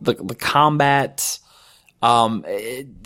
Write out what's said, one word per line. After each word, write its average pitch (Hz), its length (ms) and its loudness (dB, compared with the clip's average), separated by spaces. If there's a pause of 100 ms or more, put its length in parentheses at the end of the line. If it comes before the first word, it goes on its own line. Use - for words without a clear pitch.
the, - 140 0
the 101 200 -10
combat, 143 1040 0 (640)
um, 113 460 2
it, 117 400 -10 (180)